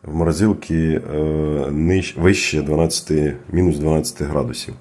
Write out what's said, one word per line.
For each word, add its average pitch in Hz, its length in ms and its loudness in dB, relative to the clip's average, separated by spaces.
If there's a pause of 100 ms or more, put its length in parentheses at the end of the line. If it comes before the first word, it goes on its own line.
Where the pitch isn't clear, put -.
в 76 80 -8
морозилці, 82 840 2 (120)
е, 76 40 -2 (540)
ниж-, 82 480 0
вище 85 420 2
дванадцяти, 76 760 0 (120)
мінус 85 280 2
дванадцяти 78 480 0
градусів. 65 560 -4